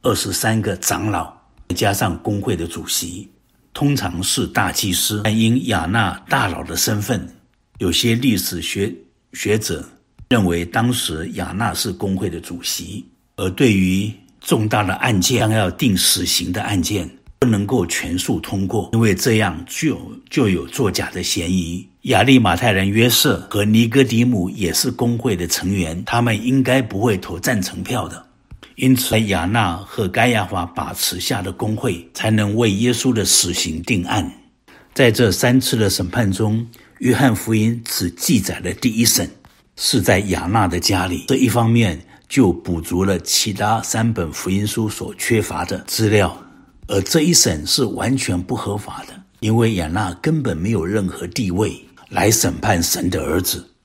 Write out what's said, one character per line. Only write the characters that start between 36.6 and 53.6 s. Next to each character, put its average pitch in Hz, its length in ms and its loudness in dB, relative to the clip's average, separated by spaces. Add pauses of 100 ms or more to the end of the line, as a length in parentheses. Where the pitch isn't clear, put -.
约 123 140 2
翰 123 220 4
福 113 180 -2
音 113 300 2
只 - 280 -4
记 - 280 0
载 95 220 -4
了 85 140 -4
第 123 140 0
一 110 140 0
审， - 260 2 (460)
是 - 260 0
在 92 180 4
亚 95 260 -2
那 101 200 2
的 87 140 -2
家 90 280 0
里。 90 200 -6
这 135 80 2
一 - 140 4
方 113 200 2
面 110 300 2 (300)
就 104 240 4
补 82 260 -4
足 90 240 -2
了 98 160 2
其 - 320 0
他 104 300 0
三 113 320 0
本 82 180 -4
福 - 180 -6
音 98 160 0
书 107 220 -2
所 - 280 -8
缺 113 260 2
乏 - 240 -4
的 95 220 -6
资 110 220 2
料。 101 320 2 (460)
而 98 140 0
这 151 220 2
一 170 100 4
审 78 340 2
是 - 160 0
完 120 320 -2
全 98 260 -2
不 92 140 -4
合 101 220 -6
法 - 320 -12
的， - 120 -20 (200)
因 110 160 4
为 117 160 4
亚 85 160 -2
那 92 320 -2
根 156 200 0
本 104 140 -2
没 87 160 -2
有 90 140 0
任 101 200 0
何 87 220 -6
地 95 240 -2
位 95 260 0 (300)
来 95 240 2
审 95 300 2
判 98 200 2
神 - 280 -2
的 87 120 -2
儿 76 200 0
子 - 280 -6 (160)